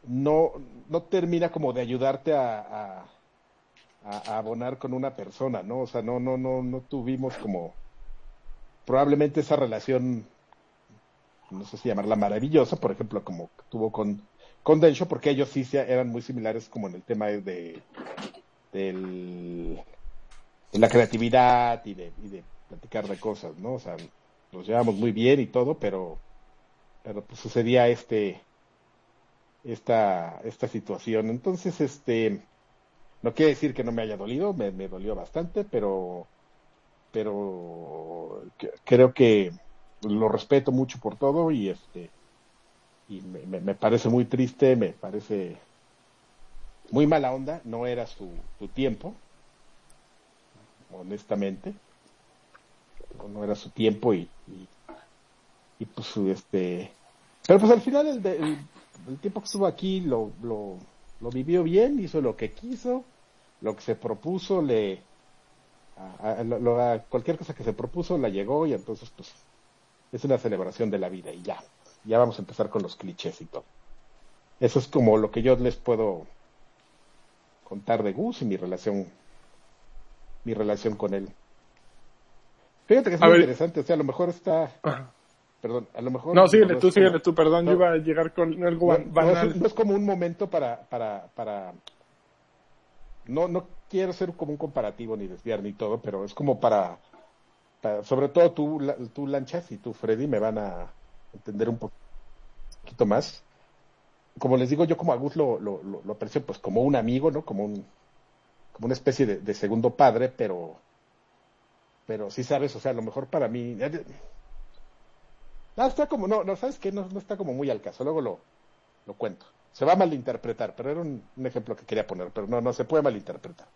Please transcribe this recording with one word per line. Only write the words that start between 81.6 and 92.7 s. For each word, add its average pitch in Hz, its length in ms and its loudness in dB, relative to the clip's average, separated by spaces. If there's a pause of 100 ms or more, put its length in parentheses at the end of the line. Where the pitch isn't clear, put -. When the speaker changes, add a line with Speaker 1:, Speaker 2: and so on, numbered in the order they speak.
Speaker 1:
Fíjate 220 240 6
que 175 60 0
es 156 60 4
Speaker 2:
A 165 40 10
Speaker 1:
muy 165 80 12
Speaker 2:
ver. 170 80 12
Speaker 1:
interesante, 156 380 0
o - 40 -2
sea, 170 100 2
a 156 40 2
lo 147 60 2
mejor 175 260 -2
está, 160 420 -2 (100)
Speaker 2:
Ajá. 135 300 -6 (500)
Speaker 1:
perdón, 117 320 -4
a 117 60 -12
lo 123 100 -4
mejor 127 240 -4
Speaker 2:
No, 180 80 12
Speaker 1:
no 180 60 10
Speaker 2:
síguele 190 240 10
Speaker 1:
es 131 80 2
Speaker 2:
tú, 180 80 8
Speaker 1:
como, 175 40 6
Speaker 2:
síguele 185 280 8
tú, 170 160 2
perdón, 165 300 6
yo 175 40 4
Speaker 1:
no, 185 60 6
Speaker 2:
iba 175 160 6
a 160 60 2
llegar 160 360 0
con 170 320 0
algo 170 260 4
Speaker 1:
no, 170 60 6
Speaker 2:
ban-, - 140 -4
Speaker 1:
no 165 80 6 (100)
es, 170 60 8
Speaker 2:
banal. 175 240 0
Speaker 1:
no 165 80 2
es - 60 0
como 202 200 2
un 202 100 0
momento 185 460 -2
para... 127 380 -2
para, 104 480 -6
para, 101 360 -8 (1500)